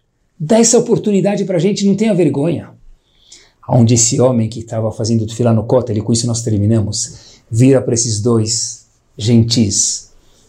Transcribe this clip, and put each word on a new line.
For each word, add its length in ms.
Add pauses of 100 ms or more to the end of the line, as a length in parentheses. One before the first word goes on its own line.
(400)
dá 200
essa 180
oportunidade 680
pra 160
gente, 260
não 100
tenha 180
vergonha." 560 (960)
Onde 280
esse 260
homem 260
que 120
estava 320
fazendo 340
tefilá 260
no 120
Kotel, 340
e 40
com 120
isso 140
nós 160
terminamos, 920 (140)
vira 320
pra 140
esses 260
dois 640 (320)
gentis 920 (380)